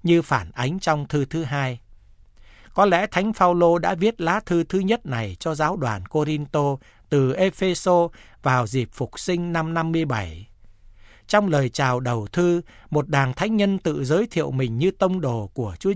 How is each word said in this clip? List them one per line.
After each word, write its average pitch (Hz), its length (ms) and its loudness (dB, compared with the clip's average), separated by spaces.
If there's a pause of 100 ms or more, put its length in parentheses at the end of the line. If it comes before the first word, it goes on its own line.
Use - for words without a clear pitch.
như 170 180 4
phản 120 300 -2
ánh 139 280 -4
trong 151 280 -2
thư 147 180 0
thứ 160 180 -6
hai. 131 360 -4 (920)
Có 196 120 4
lẽ 190 220 2
Thánh 208 260 -2
Phaolô 175 440 4
đã 175 180 0
viết 190 260 0
lá 175 240 0
thư 170 180 2
thứ 185 160 -2
nhất 196 260 -2
này 113 340 -6
cho 160 160 -4
giáo 156 220 0
đoàn 110 280 -4
Corinto 147 720 -2 (340)
từ 135 240 2
Epheso 180 760 2 (360)
vào 127 240 2
dịp 120 260 -2
Phục - 260 -8
sinh 175 340 -2
năm 160 200 -2
năm 165 180 -2
mươi 165 140 0
bảy. 98 420 -6 (800)
Trong 208 200 4
lời 139 220 2
chào 127 300 0
đầu 120 280 -4
thư, 175 340 0 (280)
một 147 200 -2
đảng 135 240 0
thánh 220 240 -2
nhân 196 220 2
tự 147 260 -2
giới 170 220 2
thiệu 143 240 -2
mình 127 260 -2
như 170 140 2
tông 185 300 0
đồ 117 320 -4
của 104 260 -6
Chúa 196 160 0